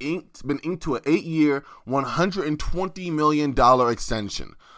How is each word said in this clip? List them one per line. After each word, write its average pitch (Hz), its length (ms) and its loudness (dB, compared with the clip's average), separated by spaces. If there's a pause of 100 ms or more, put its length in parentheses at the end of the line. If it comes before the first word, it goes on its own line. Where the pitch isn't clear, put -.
inked, 156 460 -8
been 143 140 -4
inked 160 240 -6
to 143 100 -2
an 117 100 -4
eight-year, 151 580 2 (220)
one 135 200 -2
hundred 170 420 -2
and 151 120 -2
twenty 180 520 -4
million 151 420 2
dollar 123 400 6
extension. 107 640 -6 (240)